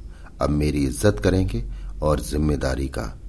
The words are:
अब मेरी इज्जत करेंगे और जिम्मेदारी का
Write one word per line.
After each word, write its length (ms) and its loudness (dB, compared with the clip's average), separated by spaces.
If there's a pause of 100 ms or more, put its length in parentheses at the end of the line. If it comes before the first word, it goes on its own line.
(400)
अब 100 2
मेरी 340 2
इज्जत 400 2
करेंगे 460 2 (320)
और 180 4
जिम्मेदारी 680 0
का 300 -6 (100)